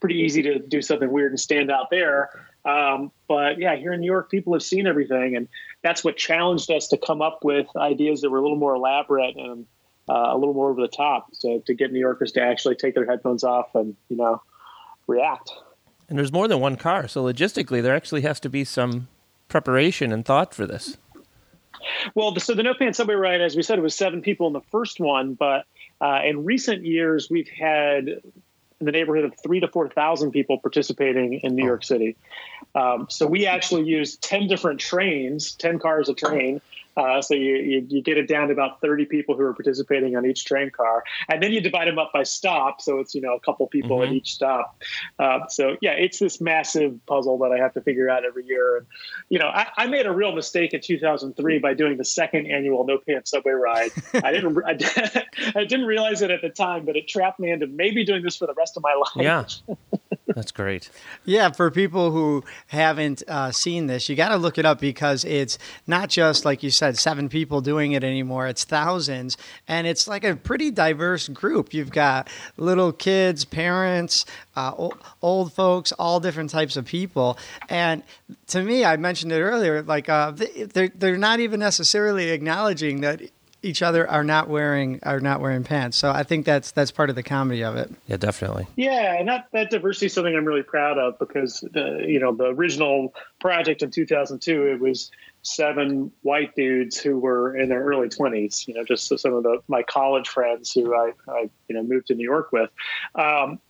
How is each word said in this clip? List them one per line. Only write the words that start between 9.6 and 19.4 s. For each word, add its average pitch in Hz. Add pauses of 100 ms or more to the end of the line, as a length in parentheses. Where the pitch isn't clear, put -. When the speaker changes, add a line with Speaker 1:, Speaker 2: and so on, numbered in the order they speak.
Speaker 1:
uh, 123
a 127
little 143
more 139
over 127
the 120
top, 143
so 117
to 131
get 131
New 127
Yorkers 127
to 127
actually 123
take 131
their 120
headphones 123
off 123
and, 107 (120)
you 123
know, 117 (640)
react. 131 (560)
Speaker 2:
And 143
there's 139
more 190
than 165
one 135
car, 165
so 135
logistically, 127
there 127
actually 151
has 147
to 143
be 139
some 123 (400)